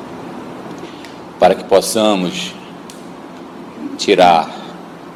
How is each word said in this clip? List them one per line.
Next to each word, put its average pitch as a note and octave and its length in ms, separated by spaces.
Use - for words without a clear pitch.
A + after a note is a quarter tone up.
para F2+ 160
que - 80
possamos G2 880
tirar F2 500